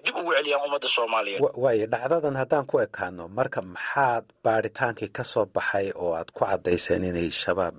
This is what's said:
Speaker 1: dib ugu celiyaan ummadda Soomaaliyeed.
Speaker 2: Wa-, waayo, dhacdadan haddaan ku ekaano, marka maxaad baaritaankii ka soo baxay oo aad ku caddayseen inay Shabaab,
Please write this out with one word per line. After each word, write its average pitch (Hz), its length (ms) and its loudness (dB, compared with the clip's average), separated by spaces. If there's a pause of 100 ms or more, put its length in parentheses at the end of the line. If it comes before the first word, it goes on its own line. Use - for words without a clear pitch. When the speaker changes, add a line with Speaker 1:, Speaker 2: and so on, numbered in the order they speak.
Speaker 1:
dib - 140 -4
ugu 170 180 -2
celiyaan 143 320 2
ummadda 143 220 -2
Soomaaliyeed. 110 520 0
Speaker 2:
Wa-, 143 160 2
waayo, 117 300 2
dhacdadan 139 500 0
haddaan 135 300 0
ku 147 140 2
ekaano, 92 480 -4
marka 127 340 -2
maxaad 117 640 0 (180)
baaritaankii 110 720 0
ka 120 120 -6
soo 107 220 0
baxay 98 480 0
oo 87 200 -2
aad 82 160 -6
ku - 140 -4
caddayseen 90 600 2
inay 85 260 0
Shabaab, 87 480 0